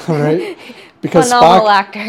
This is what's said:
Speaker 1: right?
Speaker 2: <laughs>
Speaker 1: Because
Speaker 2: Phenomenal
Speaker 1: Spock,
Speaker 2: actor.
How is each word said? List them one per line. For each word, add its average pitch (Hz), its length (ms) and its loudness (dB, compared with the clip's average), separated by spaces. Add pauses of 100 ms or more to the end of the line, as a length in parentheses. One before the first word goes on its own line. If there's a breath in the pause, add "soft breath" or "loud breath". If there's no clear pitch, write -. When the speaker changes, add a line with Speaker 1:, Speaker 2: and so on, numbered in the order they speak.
Speaker 1:
right? 156 540 -4
Speaker 2:
<laughs> - 60 -20 (340 loud breath)
Speaker 1:
Because 175 280 0
Speaker 2:
Phenomenal 214 380 4
Speaker 1:
Spock, - 40 2
Speaker 2:
actor. 202 380 -2